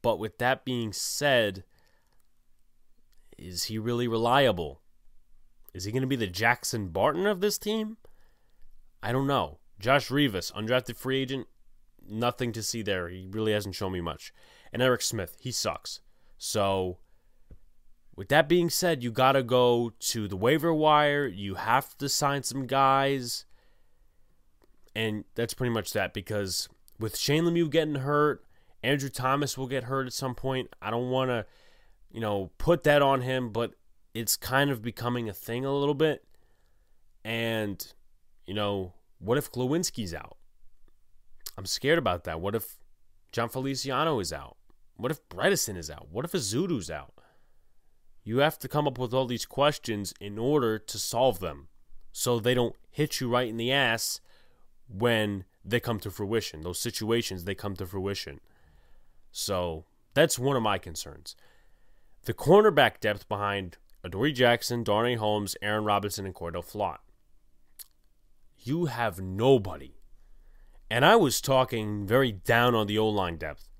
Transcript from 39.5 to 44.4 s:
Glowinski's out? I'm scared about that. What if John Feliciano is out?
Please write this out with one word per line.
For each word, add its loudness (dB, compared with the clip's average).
Glowinski's -4
out? -14
I'm -12
scared 0
about -2
that. -6
What -2
if -6
John -2
Feliciano -2
is -4
out? -12